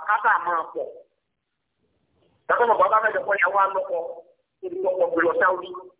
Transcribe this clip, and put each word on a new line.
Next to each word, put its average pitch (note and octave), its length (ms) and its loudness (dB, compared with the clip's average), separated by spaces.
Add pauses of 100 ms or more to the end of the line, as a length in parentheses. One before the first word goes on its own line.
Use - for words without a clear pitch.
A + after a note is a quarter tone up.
ká G#3 160 0
sáà A3+ 220 2
máa E3 260 -2
pọ̀. D3+ 220 -8 (1600)
Ẹ̀kọ́ - 160 2
ọmọ A3+ 120 4
bàbá G#3+ 220 4
mẹ́jọ A3 240 0
kọ́ G3+ 120 -2
yẹn F3+ 180 2
wá G3 120 2
lọ́kọ, F#3+ 320 -2
ó E3 100 -6 (520)
ti F#4+ 80 -12 (100)
lọ́kọ F#3 300 0
gbé E3 160 -2
lọ E3+ 120 2
Sáúdí. F3+ 360 0 (300)